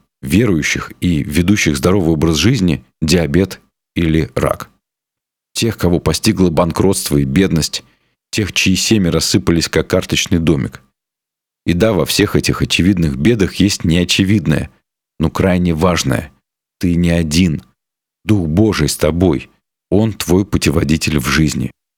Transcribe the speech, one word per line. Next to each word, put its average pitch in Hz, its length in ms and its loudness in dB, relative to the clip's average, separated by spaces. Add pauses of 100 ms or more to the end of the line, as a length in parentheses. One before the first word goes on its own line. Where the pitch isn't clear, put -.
(220)
верующих 80 680 0 (100)
и 82 220 0
ведущих 87 520 0
здоровый 90 380 2
образ 78 240 2
жизни, 92 480 0 (160)
диабет 82 580 0 (360)
или 80 400 0
рак. - 340 -4 (840)
Тех, 113 240 -4
кого 87 220 0
постигло 90 500 0
банкротство 85 680 0
и 71 80 2
бедность, 80 580 0 (460)
тех, 98 240 -4
чьи 95 220 0
семьи 98 340 0
рассыпались, 80 580 0
как 80 200 -2
карточный - 520 -2
домик. 82 420 -2 (840)
И 87 80 0
да, 107 200 2
во 80 120 0
всех - 300 0
этих 67 260 -2
очевидных 82 560 0
бедах 95 380 0
есть - 280 0
неочевидное, 87 840 0 (500)
но 80 100 0
крайне 90 440 0
важное. 78 580 -2 (480)
Ты 87 160 0
не 85 140 2
один. 85 540 0 (600)
Дух 98 240 0
Божий 80 420 2
с - 80 -6
тобой. 80 520 0 (400)
Он 107 240 0
твой 95 320 0
путеводитель 76 720 -2
в 64 80 -4
жизни. 73 440 -2 (260)